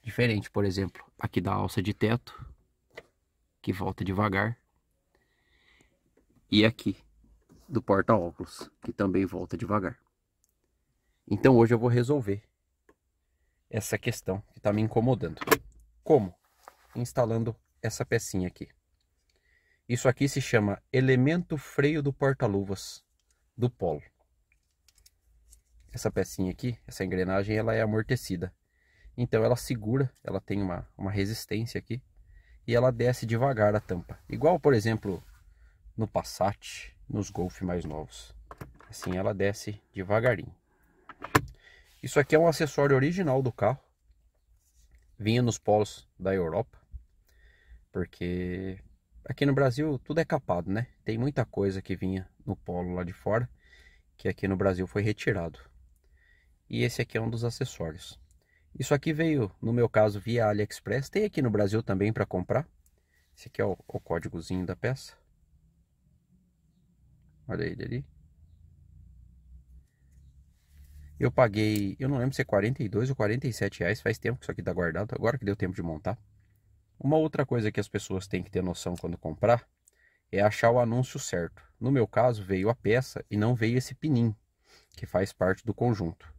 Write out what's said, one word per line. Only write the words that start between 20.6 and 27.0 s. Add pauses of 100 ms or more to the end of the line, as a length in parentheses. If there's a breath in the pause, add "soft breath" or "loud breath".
elemento
freio
do
porta-luvas (520)
do
Polo. (1900)
Essa
pecinha
aqui,
essa